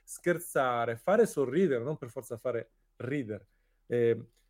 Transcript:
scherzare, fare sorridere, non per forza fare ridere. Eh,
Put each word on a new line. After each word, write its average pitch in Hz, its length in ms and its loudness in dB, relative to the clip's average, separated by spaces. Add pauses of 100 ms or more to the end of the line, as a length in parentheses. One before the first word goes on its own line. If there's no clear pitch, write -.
scherzare, 123 920 -2
fare 214 280 4
sorridere, 139 580 0
non 147 140 -4
per 123 140 -14
forza 120 260 -10
fare 117 360 -6 (240)
ridere. 117 500 -6 (400)
Eh, 117 360 2 (260)